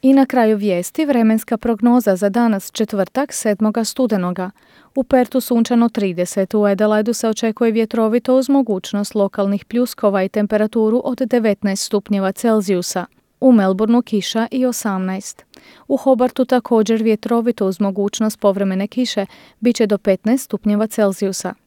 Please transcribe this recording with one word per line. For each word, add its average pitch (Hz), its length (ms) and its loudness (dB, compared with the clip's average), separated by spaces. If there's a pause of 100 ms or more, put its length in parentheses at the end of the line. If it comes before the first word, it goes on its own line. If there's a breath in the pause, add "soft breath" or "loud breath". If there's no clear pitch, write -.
I 262 120 4
na 269 120 6
kraju 220 320 2
vijesti, 202 480 -2
vremenska 226 520 2
prognoza 233 580 2
za 202 140 0
danas, 220 420 0
četvrtak, 214 640 -4
sedmoga 214 500 -2
studenoga. 190 680 -2 (440 soft breath)
U 269 80 -2
Pertu 247 380 2
sunčano, 233 480 2
trideset, 185 640 -2
u 208 100 2
Adelaidu 214 500 0
se 226 140 -2
očekuje 226 440 0
vjetrovito 226 640 0
uz 262 140 2
mogućnost 214 680 0
lokalnih 196 500 0
pljuskova 214 580 0
i 196 60 -2
temperaturu 214 760 0
od 247 120 -4
devetnaest 214 680 -2
stupnjeva 196 480 -2
Celzijusa. 190 760 -2 (340)
U 262 120 4
Melbourneu 214 500 4
kiša 220 500 -4
i 254 140 -2
osamnaest. 190 800 -6 (420 loud breath)
U 277 100 0
Hobartu 254 480 0
također 226 580 0
vjetrovito 226 640 0
uz 190 120 -4
mogućnost 208 600 -2
povremene 196 480 0
kiše, 233 380 -4 (340 loud breath)
bit 233 160 2
će 220 120 2
do 196 100 0
petnaest 214 460 0
stupnjeva 208 440 -2
Celzijusa. 196 680 -2 (140)